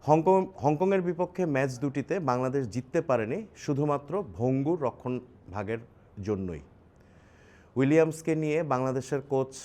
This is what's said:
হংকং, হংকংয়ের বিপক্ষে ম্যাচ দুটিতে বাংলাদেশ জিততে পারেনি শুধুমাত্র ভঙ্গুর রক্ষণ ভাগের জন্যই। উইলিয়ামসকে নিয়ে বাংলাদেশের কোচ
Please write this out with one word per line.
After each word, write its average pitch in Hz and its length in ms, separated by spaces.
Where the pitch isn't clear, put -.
হংকং, 180 440
হংকংয়ের 180 460
বিপক্ষে 175 440
ম্যাচ 135 320
দুটিতে 139 400
বাংলাদেশ 131 500
জিততে 127 320
পারেনি 135 460
শুধুমাত্র 147 680
ভঙ্গুর 131 580
রক্ষণ 127 400
ভাগের 104 260
জন্যই। 92 380
উইলিয়ামসকে 156 580
নিয়ে 156 280
বাংলাদেশের 131 580
কোচ 135 440